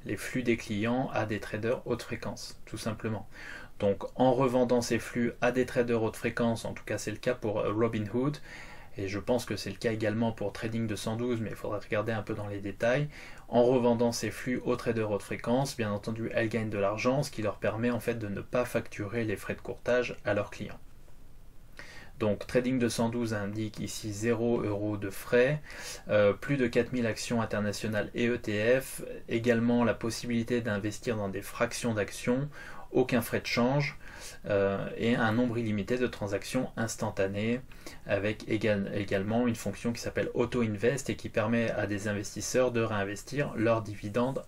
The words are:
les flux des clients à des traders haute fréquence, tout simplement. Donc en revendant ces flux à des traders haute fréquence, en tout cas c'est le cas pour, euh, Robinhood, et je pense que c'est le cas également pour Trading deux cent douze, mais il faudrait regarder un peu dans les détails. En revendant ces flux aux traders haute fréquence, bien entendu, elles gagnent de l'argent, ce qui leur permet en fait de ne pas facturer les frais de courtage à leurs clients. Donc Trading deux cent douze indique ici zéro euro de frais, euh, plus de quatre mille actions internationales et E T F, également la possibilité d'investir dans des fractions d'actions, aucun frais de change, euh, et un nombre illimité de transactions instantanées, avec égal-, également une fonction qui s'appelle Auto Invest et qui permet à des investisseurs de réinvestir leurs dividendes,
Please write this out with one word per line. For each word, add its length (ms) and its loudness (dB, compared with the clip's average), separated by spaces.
les 100 -2
flux 260 -2
des 140 4
clients 580 0
à 120 2
des 160 -2
traders 440 -2
haute 160 -2
fréquence, 640 -8
tout 120 -8
simplement. 500 -4
Donc 280 2
en 180 6
revendant 480 4
ces 160 0
flux 440 0
à 100 6
des 160 2
traders 340 2
haute 140 0
fréquence, 500 0
en 80 -4
tout 120 -12
cas 120 -4
c'est 140 -4
le 60 -6
cas 180 0
pour, 240 -2
euh, 120 2
Robinhood, 640 2
et 80 -2
je 120 -2
pense 260 2
que 100 -2
c'est 140 -4
le 60 -6
cas 160 0
également 400 2
pour 200 -4
Trading 360 -2
deux 80 -2
cent 200 -2
douze, 240 0
mais 120 -2
il 40 -8
faudrait 220 -6
regarder 340 -2
un 120 -2
peu 100 -4
dans 140 -6
les 140 -6
détails. 460 2
En 160 8
revendant 480 6
ces 200 -2
flux 340 -2
aux 100 2
traders 360 0
haute 100 0
fréquence, 560 0
bien 140 0
entendu, 420 -2
elles 160 2
gagnent 220 0
de 80 -2
l'argent, 420 2
ce 80 -2
qui 140 -6
leur 140 0
permet 340 0
en 80 0
fait 160 0
de 120 -4
ne 140 -4
pas 240 2
facturer 580 -2
les 120 0
frais 180 -4
de 80 -8
courtage 540 0
à 80 2
leurs 160 0
clients. 300 -8
Donc 300 0
Trading 320 2
deux 100 4
cent 200 0
douze 260 -2
indique 440 -4
ici 320 -6
zéro 500 2
euro 360 -2
de 140 -4
frais, 500 2
euh, 240 6
plus 240 0
de 80 4
quatre 260 2
mille 140 0
actions 380 0
internationales 720 0
et 120 2
E 120 2
T 420 4
F, 220 -8
également 540 4
la 100 4
possibilité 680 0
d'investir 540 -2
dans 140 -2
des 140 -4
fractions 500 -2
d'actions, 560 0
aucun 300 4
frais 200 -2
de 40 -10
change, 540 2
euh, 380 4
et 180 4
un 180 4
nombre 240 2
illimité 400 0
de 100 2
transactions 720 -2
instantanées, 800 0
avec 420 0
égal-, 460 2
également 500 2
une 100 2
fonction 360 -4
qui 80 -4
s'appelle 340 -2
Auto 280 2
Invest 480 2
et 80 0
qui 100 -8
permet 440 2
à 140 0
des 220 -2
investisseurs 640 2
de 100 2
réinvestir 720 -2
leurs 260 4
dividendes, 680 -2